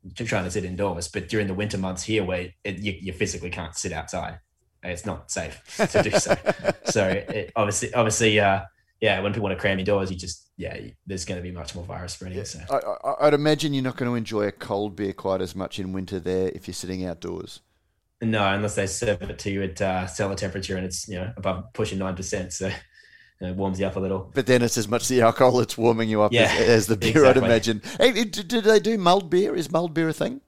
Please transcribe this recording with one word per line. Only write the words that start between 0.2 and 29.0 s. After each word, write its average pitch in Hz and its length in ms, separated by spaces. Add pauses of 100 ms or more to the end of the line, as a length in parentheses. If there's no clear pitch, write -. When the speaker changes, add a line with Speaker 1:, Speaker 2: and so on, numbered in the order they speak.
Speaker 1:
trying 104 220
to 87 60
sit 101 120
indoors. 92 460
But 95 180
during 104 200
the 95 60
winter 104 240
months 92 260
here, 107 200
where 90 280 (120)
it, 98 140
you, 101 160
you 92 180
physically 87 380
can't 85 260
sit 92 160
outside, 80 480 (420)
it's 85 240
not 85 240
safe 80 320 (160)
<laughs> 208 140
to 208 100
do - 100
so. - 300
Speaker 2:
<laughs> - 40 (400)
Speaker 1:
So 104 200
it, 95 500
obviously, 104 380
obviously, 110 460
uh, 98 220 (400)
yeah, 101 180
when 104 140
people 113 100
wanna 95 140
cram 98 200
indoors, 95 320
you 90 80
just, - 380
yeah, - 220 (280)
there's 92 200
gonna 90 160
be 90 100
much 85 240
more 85 80
virus 87 300
spreading. 92 240
Speaker 2:
Yeah, 120 80
Speaker 1:
So. 82 140 (100)
Speaker 2:
I, 123 400
I, 143 180
I'd 147 60
imagine 147 400
you're 135 100
not 127 140
gonna 120 160
enjoy 110 340
a 98 60
cold 104 420
beer 98 160
quite 95 300
as 90 120
much 95 260
in 92 120
winter 95 280
there 92 360
if - 100
you're 92 80
sitting 92 320
outdoors. 87 540 (640)
Speaker 1:
No, 110 220 (100)
unless 101 220
they 98 120
serve 101 340
it 98 180
to 104 120
you 98 120
at, 87 180
uh, 92 260
cellar 98 280
temperature 95 420
and 92 80
it's, - 240
you 92 100
know, 92 160
above, 92 380
pushing 95 260
nine 95 160
percent, 92 380
so 92 180 (680)
it 92 140
warms 95 240
you 98 60
up 92 100
a 95 40
little. 95 340
Speaker 2:
But 135 140
then 123 140
it's 120 160
as 104 120
much 117 180
the 131 140
alcohol 123 380
that's - 180
warming 113 320
you 107 120
up 107 120
Speaker 1:
Yeah, 117 80
Speaker 2:
as, 107 260
as 110 200
the 110 100
beer, 110 120
Speaker 1:
exactly. 135 200
Speaker 2:
I'd 127 80
imagine. 113 440 (160)
Hey, 233 280
do, 202 180
do 214 160
they 214 200
do 214 180
mulled 180 320